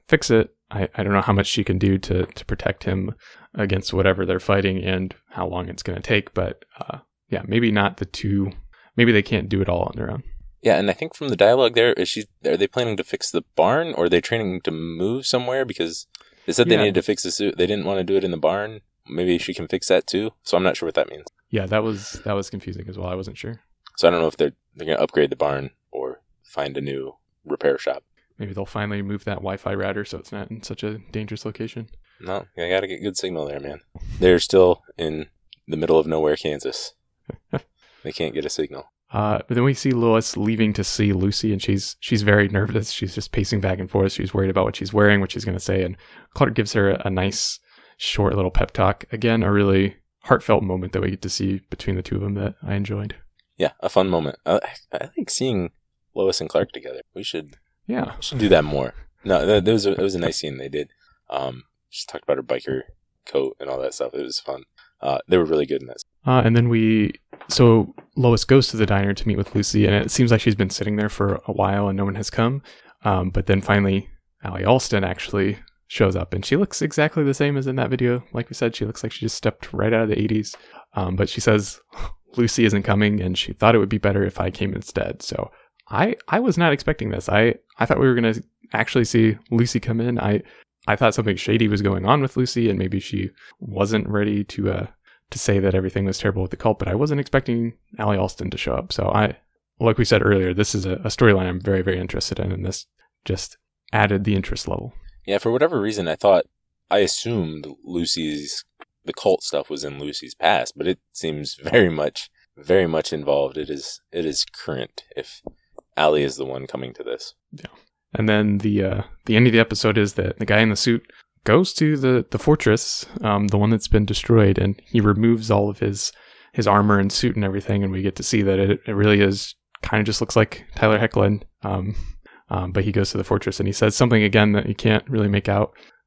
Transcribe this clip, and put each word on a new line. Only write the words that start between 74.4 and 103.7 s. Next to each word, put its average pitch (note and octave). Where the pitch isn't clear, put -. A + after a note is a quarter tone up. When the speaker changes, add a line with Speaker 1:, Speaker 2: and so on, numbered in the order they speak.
Speaker 1:
Allie F#2
Alston A2
actually G2
shows F#2
up, E2+
and G2+
she -
looks -
exactly D#3
the C#3
same C#3+
as C3+
in C3
that B2+
video. B2
Like A#2
we -
said, A#2+
she -
looks G#2
like A2+
she -
just A2
stepped -
right G#2
out A2+
of A2
the -
eighties. G#2+
Um, F#2
but F#2+
she -
says G#2+
<laughs> -
Lucy A#2
isn't G2+
coming, G#2
and F#2
she -
thought A#2
it A2+
would G2
be G#2+
better G2+
if F#2+
I F#2
came G2
instead. -
So -
I, F3
I -
was A#3+
not E3
expecting C#3
this. -
I, A2
I A#2+
thought -
we C#3
were B2+
gonna A#2
actually A2+
see A2
Lucy A#2+
come A2+
in. A#2+
I, G#2
I G#2
thought A2
something G#2
shady A2
was G#2
going F#2+
on C#3
with C3+
Lucy, A#2+
and F#2+
maybe F#2+
she F#2+
wasn't G#2
ready G#2
to, G2+
uh, F#2
to -
say G2+
that F#2+
everything F#2+
was F#2+
terrible G2+
with F#2
the -
cult, G#2+
but F#2+
I F#2+
wasn't C#3+
expecting A#2
Allie G#2
Alston F#2+
to -
show -
up. C2
So -
I, G#2+
like A2+
we A#2+
said G#2
earlier, F#2+
this G#2
is F#2+
a, F#2
a F#2
storyline G2+
I'm F2+
very, F#2+
very F#2
interested -
in, F#2+
and F#2
this -
just -